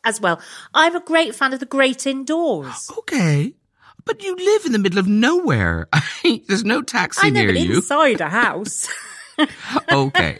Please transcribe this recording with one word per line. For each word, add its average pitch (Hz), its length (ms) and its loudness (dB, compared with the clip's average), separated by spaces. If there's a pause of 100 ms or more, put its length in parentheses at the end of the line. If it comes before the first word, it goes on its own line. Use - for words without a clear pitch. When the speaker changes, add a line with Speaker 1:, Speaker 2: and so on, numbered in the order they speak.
Speaker 1:
as 226 160 -2
well. 180 200 0 (320)
I'm 330 220 4
a 349 60 -4
great 320 340 0
fan 269 180 -2
of 262 60 -6
the 262 80 -8
great 269 400 0
indoors. 269 840 -2 (100)
Speaker 2:
Okay. 180 560 0 (500)
But 440 180 -4
you 381 140 -4
live 415 280 2
in 339 60 -2
the 226 80 2
middle 196 220 2
of 190 80 0
nowhere. 208 800 2 (340)
<laughs> - 0 - (240)
There's 196 180 0
no 214 180 0
taxi 240 440 0
Speaker 1:
I 415 40 4
know, - 120 2
Speaker 2:
near 98 100 4
Speaker 1:
but 87 100 2
Speaker 2:
you. 92 160 2
Speaker 1:
inside 285 420 2
a 160 80 -2
house. 208 680 -2
<laughs> - 40 -12 (920)
Speaker 2:
Okay. 135 460 2